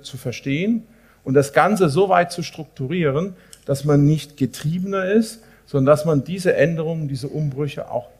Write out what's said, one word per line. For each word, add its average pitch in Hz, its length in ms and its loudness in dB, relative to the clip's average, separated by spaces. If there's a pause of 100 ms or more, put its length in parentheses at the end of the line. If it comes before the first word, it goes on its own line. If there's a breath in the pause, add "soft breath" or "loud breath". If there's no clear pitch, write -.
zu - 160 -16
verstehen 165 680 -4 (400 soft breath)
und 135 100 -2
das 139 200 4
Ganze 180 360 4
so 185 200 2
weit 175 220 4
zu 175 100 -8
strukturieren, 156 920 -4 (300 loud breath)
dass 139 180 -2
man 143 220 4
nicht 151 320 0
getriebener 185 680 -4
ist, 220 380 0 (220 soft breath)
sondern 139 280 4
dass 151 120 2
man 151 180 2
diese 180 320 -2
Änderungen, 160 540 -2
diese 139 180 -8
Umbrüche 147 640 -6
auch - 160 -6 (120)